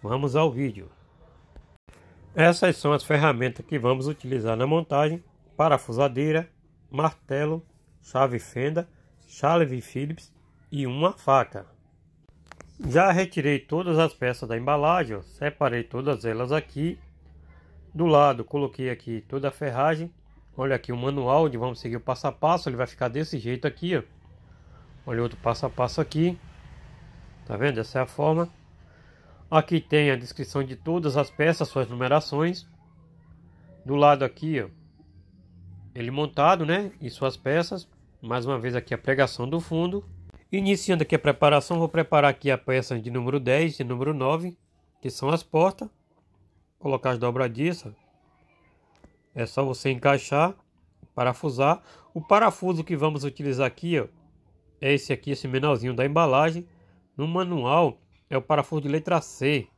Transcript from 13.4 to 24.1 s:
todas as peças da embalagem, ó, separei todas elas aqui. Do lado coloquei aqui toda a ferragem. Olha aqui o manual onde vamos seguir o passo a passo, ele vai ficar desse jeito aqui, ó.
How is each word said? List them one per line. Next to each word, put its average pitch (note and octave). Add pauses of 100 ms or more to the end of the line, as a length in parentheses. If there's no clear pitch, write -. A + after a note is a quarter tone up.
todas E3
as E3
peças B2
da A#2
embalagem, D3
ó, G2
separei C3+
todas B2
elas A#2
aqui. D#3 (960)
Do E3
lado C#3+
coloquei C3+
aqui A#2
toda C3+
a -
ferragem. D3+ (460)
Olha C3+
aqui -
o B2
manual C3+
onde B2+
vamos A#2+
seguir A#2+
o A2+
passo -
a C3+
passo, E3+
ele C3
vai A#2+
ficar -
desse D3
jeito B2
aqui, F3
ó. A#2+ (1040)